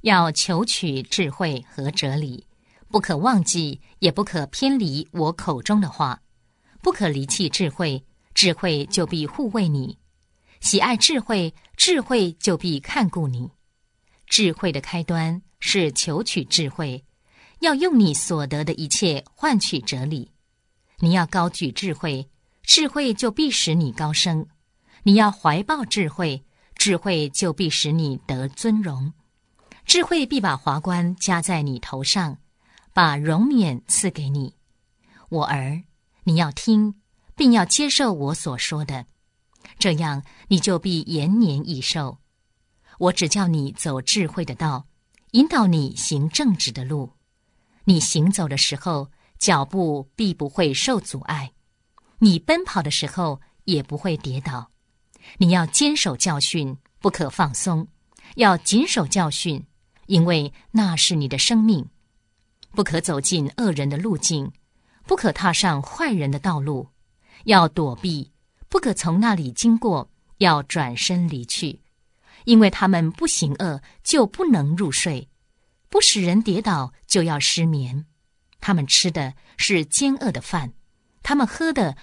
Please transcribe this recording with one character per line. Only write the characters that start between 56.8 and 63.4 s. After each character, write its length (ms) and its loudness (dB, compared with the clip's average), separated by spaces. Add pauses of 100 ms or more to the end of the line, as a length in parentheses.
不 120 0
可 200 -6
放 240 -2
松， 340 -2 (460)
要 220 6
谨 300 2
守 200 -2
教 240 0
训， 340 -6 (420)
因 180 4
为 280 0 (180)
那 260 0
是 180 2
你 140 -2
的 100 -4
生 240 2
命。 240 2 (840)
不 120 -2
可 180 -2
走 200 -4
进 380 -2